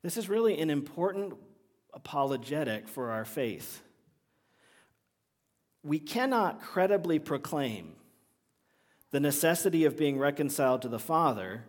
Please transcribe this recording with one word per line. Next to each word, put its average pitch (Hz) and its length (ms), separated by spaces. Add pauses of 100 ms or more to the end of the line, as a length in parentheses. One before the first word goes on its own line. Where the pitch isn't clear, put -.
This 175 120
is 196 140
really 220 280
an 160 120
important 180 640 (600)
apologetic 135 920
for 123 240
our 110 140
faith. 110 560 (2000)
We 151 160
cannot 233 640
credibly 180 580
proclaim 131 760 (1120)
the 139 100
necessity 165 640
of 143 140
being 143 200
reconciled 139 680
to 127 40
the 117 100
Father 117 720